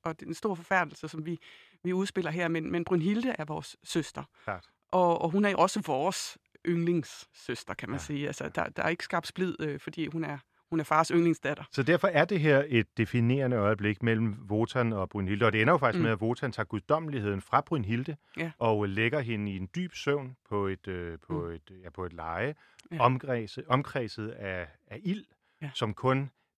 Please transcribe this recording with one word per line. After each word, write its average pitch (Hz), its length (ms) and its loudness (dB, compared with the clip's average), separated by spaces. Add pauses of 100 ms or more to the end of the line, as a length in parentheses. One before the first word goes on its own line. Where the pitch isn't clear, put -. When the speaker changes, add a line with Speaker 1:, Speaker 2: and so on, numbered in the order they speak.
Speaker 1:
og 160 180 -8
det 156 60 -12
er - 40 -12
en 165 40 -4
stor 202 200 -2
forfærdelse, 165 540 -2
som 156 180 -8
vi, 165 120 -6 (460)
vi 180 80 0
udspiller 185 380 0
her. 170 180 -2
Men, 160 240 -2
men 170 120 0
Brynhilde 202 540 2
er 156 60 -4
vores 151 400 -10
søster. 143 400 -4 (200)
Speaker 2:
Klart. 95 240 -8 (220)
Speaker 1:
Og, 175 320 4
og 165 80 2
hun 202 140 4
er 202 60 4
jo 190 80 -2
også 190 280 2
vores 156 520 -2 (280)
yndlingssøster, 170 1080 -4
kan - 160 -12
man 135 80 -4
Speaker 2:
Ja. - 60 -8
Speaker 1:
sige. 143 220 -6
Altså, 139 220 -6
der, - 200 -2
der - 140 -6
er - 60 2
ikke 170 160 -4
skabt 170 220 -4
splid, 180 340 -4
øh, 147 200 -6
fordi 156 260 -6
hun 160 180 -4
er, 147 140 -8 (320)
hun 160 100 0
er 151 40 -2
fars 160 240 4
yndlingsdatter. 165 640 2
Speaker 2:
Så 139 100 0
derfor 165 260 4
er 160 160 6
det 190 160 0
her 143 280 6
et 117 280 2
definerende 123 600 4
øjeblik 104 460 2
mellem 113 480 0
Wotan 113 420 0
og 95 160 -2
Brynhilde. 104 380 0
Og 107 60 6
det 110 100 4
ender 139 120 6
jo 180 40 4
faktisk 117 200 2
Speaker 1:
Mm. - 40 2
Speaker 2:
med, 113 80 4
at 110 80 0
Wotan 117 340 -2
tager 110 140 -2
guddommeligheden 113 760 -2
fra 127 200 2
Brynhilde 127 560 -2 (200)
Speaker 1:
Ja. 160 220 -6
Speaker 2:
og 107 300 2
lægger 113 320 0
hende 107 320 -4
i 95 40 -6
en 92 180 -8
dyb 175 200 -6
søvn 139 420 -4 (120)
på 101 180 -2
et, 95 220 -6
øh, 87 300 -8
på - 140 -12
Speaker 1:
Mm. 85 220 -4
Speaker 2:
et, 92 280 -20
ja, 87 80 -16
på 92 140 -8
et 87 80 -8
leje, 85 420 -4 (360)
Speaker 1:
Ja. 170 100 -10
Speaker 2:
omkredse-, 123 680 0
omkredset 120 600 -2
af, 92 380 -6 (180)
af 104 160 -14
ild, 208 220 -2 (380)
Speaker 1:
Ja. 147 120 -10
Speaker 2:
som 107 200 -2
kun 131 360 0 (280)